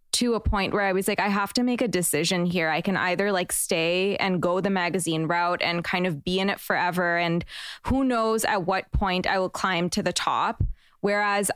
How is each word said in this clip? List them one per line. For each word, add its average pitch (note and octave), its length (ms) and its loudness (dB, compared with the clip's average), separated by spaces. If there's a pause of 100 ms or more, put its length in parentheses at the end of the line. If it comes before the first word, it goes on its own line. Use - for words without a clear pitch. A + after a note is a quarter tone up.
(140)
to A#3+ 200 2
a G#3+ 80 2
point G3 320 0
where G3+ 100 2
I G3 80 2
was F#3+ 160 2
like, G#3 120 0
"I G3 100 2
have G3+ 240 0
to B3 100 0
make B3 180 0
a B3+ 60 2
decision F3 580 0
here. E3+ 240 0
I D#3 120 0
can F#3+ 160 0
either, F#3 340 0
like, F3+ 200 0
stay F3+ 680 0
and F#3 240 0
go F3+ 200 0
the G3 80 -2
magazine E3+ 560 0
route F3 360 0
and E3+ 220 0
kind F3+ 220 -2
of D#3 180 -4
be F#3 160 -2
in G3 100 0
it G3 100 -4
forever. F3 580 0
And E3+ 260 0 (440)
who C4 160 2
knows A3+ 420 2
at G3 200 0
what F#3+ 260 -2
point F#3 340 0
I G3 140 2
will F#3 100 0
climb F3+ 420 0
to G#3 120 -2
the F3 100 0
top." D#3 500 -2 (360)
Whereas G3+ 560 0